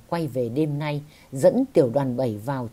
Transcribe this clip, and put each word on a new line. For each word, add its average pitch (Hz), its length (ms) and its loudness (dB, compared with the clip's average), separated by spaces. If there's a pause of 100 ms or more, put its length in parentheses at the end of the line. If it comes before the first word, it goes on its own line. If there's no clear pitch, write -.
quay 170 180 -4
về 123 220 -2
đêm 143 300 -2
nay, 147 240 -4 (300)
dẫn 185 400 4
tiểu 139 180 4
đoàn 127 260 0
bảy 123 200 -2
vào 123 360 -6